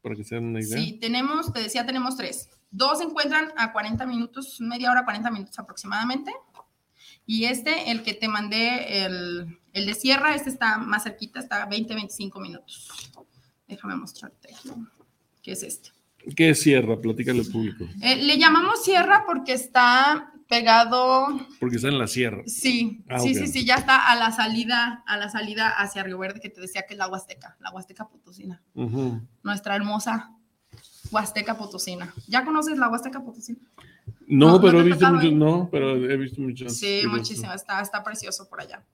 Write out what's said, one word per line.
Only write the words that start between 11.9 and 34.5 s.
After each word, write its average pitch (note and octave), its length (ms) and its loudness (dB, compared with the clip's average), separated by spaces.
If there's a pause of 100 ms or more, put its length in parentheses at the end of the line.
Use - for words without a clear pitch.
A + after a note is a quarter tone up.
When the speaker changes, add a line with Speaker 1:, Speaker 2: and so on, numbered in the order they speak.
Speaker 2:
veinticinco G3 440 -12
minutos. - 480 -18 (800)
Déjame - 280 -12
mostrarte. - 540 -16 (960)
¿Qué F#3+ 80 -14
es F#3 120 -10
este? - 260 -14 (460)
Speaker 1:
¿Qué D#3+ 140 6
es D3 120 4
Sierra? A#2 380 4
Platícale A#2+ 420 -2
al G#2 100 -4
público. G#2 340 -6 (160)
Speaker 2:
Eh, B3+ 220 2
le D4+ 160 4
llamamos E4+ 440 4
Sierra F#4+ 440 4
porque C4+ 260 -4
está B3+ 800 4 (160)
pegado A#3+ 800 4 (320)
Speaker 1:
Porque B2 180 -2
está A2+ 100 0
en C#3+ 100 2
la A#2+ 80 0
sierra. A2+ 400 -2
Speaker 2:
Sí, A#3 640 -2
Speaker 1:
Ah, A3+ 80 -4
Speaker 2:
sí, B3 140 2
Speaker 1:
ok. C4 60 0
Speaker 2:
sí, C#4+ 100 -2
sí, B3+ 180 -4
ya B3 100 4
está C4+ 360 4
a A#3 40 8
la A3+ 160 2
salida, A#3 760 -2
a G#3 100 -2
la G3+ 120 -6
salida G#3 400 -2
hacia G3+ 340 -4
Río F#3 160 -8
Verde, F#3+ 200 -8
que G#3 100 -14
te F3+ 120 -20
decía F#3 260 -10
que G#3 60 -16
es G3+ 60 -16
la F#3+ 80 -2
Huasteca, - 520 -12
la F#3 120 -14
Huasteca F#3 360 -16
Potosina. F#3 540 -18 (140)
Speaker 1:
Ujú. B2 460 -4 (200)
Speaker 2:
Nuestra G3+ 340 -6
hermosa G#3+ 560 -4 (800)
Huasteca G#3+ 460 -4
Potosina. F3+ 560 -10 (140)
¿Ya B3+ 180 0
conoces D4+ 320 -2
la B3 120 2
Huasteca C4 340 -6
Potosina? - 360 -14 (680)
Speaker 1:
No, C#3+ 200 8
Speaker 2:
No, E3 60 12